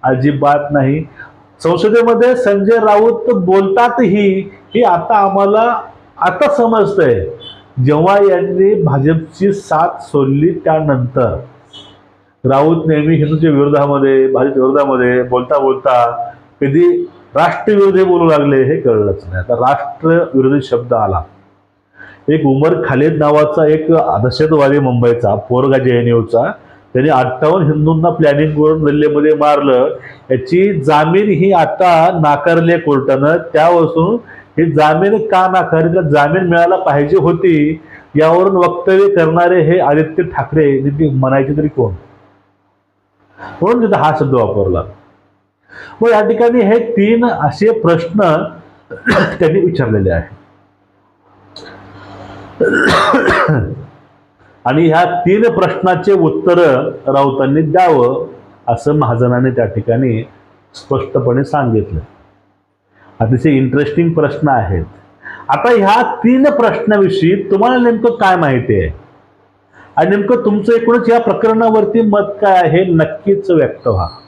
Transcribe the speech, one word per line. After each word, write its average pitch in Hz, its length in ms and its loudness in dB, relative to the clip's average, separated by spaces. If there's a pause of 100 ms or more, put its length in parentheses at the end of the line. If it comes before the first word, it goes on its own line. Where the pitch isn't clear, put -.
अजिबात 143 680 0
नाही. 147 320 0 (580)
संसदेमध्ये 226 760 2
संजय 202 400 0
राऊत 220 580 2
बोलतातही, 196 1160 0 (240)
हे 233 80 2
आता 185 340 0
आम्हाला 202 640 0 (380)
आता 285 360 0
समजतंय, 190 720 0 (580)
जेव्हा 160 340 2 (120)
यांनी 180 520 0
भाजपची 160 720 -2
साथ 170 500 -4
सोडली 143 480 0 (140)
त्यानंतर. 131 720 -2 (1080)
राऊत 151 420 0
नेहमी 156 300 0
हिंदूच्या 156 340 0
विरोधामध्ये, 139 800 2
भाजप 135 220 0
विरोधामध्ये 131 680 0
बोलता 123 360 -2
बोलता 131 520 0 (500)
कधी 170 500 0 (240)
राष्ट्रविरोधी 190 720 2
बोलू 175 200 2
लागले, 143 380 2
हे 139 180 0
कळलंच 104 440 0
नाही. - 120 -10
आता 92 180 -4
राष्ट्रविरोधी 135 1080 0
शब्द 120 320 -4
आला. 95 280 -2 (1040)
एक 143 180 0
उमर 139 420 0
खालिद 143 240 0
नावाचा 151 540 0
एक 156 240 0
दहशतवादी 147 880 0
मुंबईचा, 120 560 0
पोरगा 127 440 0
जेएनयूचा, 120 720 0 (420)
त्यांनी 135 180 0
अठ्ठावन्न 156 640 0
हिंदूंना 160 380 0
प्लॅनिंग 151 400 0
करून 156 340 0
दिल्लीमध्ये 147 500 2
मारलं, 143 640 0 (340)
याची 170 520 0
जामीन 156 460 0
ही 190 240 0
आता 170 720 2
नाकारली 165 560 0
कोर्टानं. 143 580 0
त्यापासून 165 800 0 (440)
ही 165 120 0
जामीन 160 540 0
का 185 200 2
नाकारली, 170 500 0
तर 185 60 0
जामीन 151 400 0
मिळायला 170 340 2
पाहिजे 147 400 0
होती, 165 680 0 (320)
यावरून 175 420 2
वक्तव्य 190 580 2
करणारे 175 480 2
हे 165 160 2
आदित्य 156 440 0
ठाकरे, 143 580 -2
नेमके 143 300 -2
म्हणायचे 135 460 0
तरी 151 120 -2
कोण, 113 240 -4 (1700)
म्हणून 226 240 0
तिथं 196 120 0
हा 156 220 0
शब्द 131 140 -2
वापरला. 98 480 -2 (1160)
मग 226 100 2
या 214 180 2
ठिकाणी 240 320 0
हे 220 320 0
तीन 226 320 0
असे 220 560 -2
प्रश्न 170 640 0 (460)
<coughs> - 200 -6
त्यांनी 180 500 0
विचारलेले 110 500 -2
आहेत. 80 260 -6 (2250)
<coughs> - 1120 0 (920)
आणि 151 240 2
ह्या 170 320 0
तीन 196 220 2
प्रश्नाचे 185 720 0
उत्तर 170 760 2
राऊतांनी 139 760 -2
द्यावं, 151 640 0 (420)
असं 147 260 -2
महाजनाने 123 560 0
त्या 117 140 -2
ठिकाणी 113 580 -2 (520)
स्पष्टपणे 131 720 -4
सांगितलं. 107 560 -4 (1200)
अतिशय 120 300 0
इंटरेस्टिंग 143 600 0
प्रश्न 151 360 -2
आहेत. 92 360 -2 (640)
आता 143 200 -2
ह्या 233 460 2
तीन 254 300 2
प्रश्नाविषयी 202 1080 0
तुम्हाला 240 400 2
नेमकं 233 240 0
काय 190 220 0
माहिती 123 440 0
आहे 78 260 -8 (920)
आणि 185 200 2
नेमकं 233 280 -2
तुमचं 214 280 0
एकूणच 233 380 0
या 233 100 4
प्रकरणावरती 220 800 0
मत 208 200 0
काय 190 480 0
आहे, 170 160 2
नक्कीच 185 640 -2
व्यक्त 139 380 0
व्हा. 90 200 -2 (200)